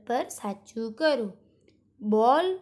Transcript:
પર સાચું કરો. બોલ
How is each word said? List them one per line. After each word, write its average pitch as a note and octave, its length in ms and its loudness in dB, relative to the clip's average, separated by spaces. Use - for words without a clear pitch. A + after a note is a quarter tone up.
પર B3+ 220 -2
સાચું A3 640 -10
કરો. B3 400 0
બોલ C4 600 2